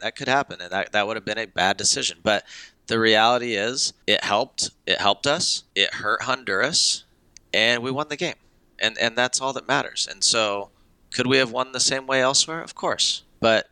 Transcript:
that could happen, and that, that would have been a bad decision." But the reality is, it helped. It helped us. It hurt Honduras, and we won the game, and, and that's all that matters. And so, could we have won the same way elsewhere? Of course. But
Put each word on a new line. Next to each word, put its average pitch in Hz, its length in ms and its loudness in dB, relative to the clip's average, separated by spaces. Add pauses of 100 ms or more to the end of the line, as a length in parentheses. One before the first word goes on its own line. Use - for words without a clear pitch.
that 110 140 -6
could 135 120 -10
happen, 127 340 -2
and 87 100 -12
that, 95 200 -4
that 104 160 2
would 110 80 -4
have 107 100 -10
been 107 120 -4
a 113 80 -6
bad 95 320 0
decision." 104 460 -2
But 104 200 2 (440)
the 113 120 0
reality 113 560 4
is, 117 380 -2 (120)
it 101 180 2
helped. 104 460 -2 (160)
It 92 140 0
helped 101 260 0
us. 156 380 -2 (100)
It 98 220 0
hurt 104 280 -4
Honduras, 127 800 -2 (500)
and 117 280 2
we 127 80 -6
won 147 200 -4
the 147 60 -6
game, 156 200 -6 (420)
and, 113 220 -2
and 113 180 0
that's 127 240 0
all 131 120 -4
that 123 140 -10
matters. - 420 -2
And - 140 -10
so, 101 460 0 (420)
could 123 140 -2
we 135 120 4
have 123 140 2
won 127 200 -4
the 127 80 -4
same 135 260 -2
way 131 160 2
elsewhere? 147 400 0
Of - 140 -16
course. - 480 -2 (160)
But 110 320 4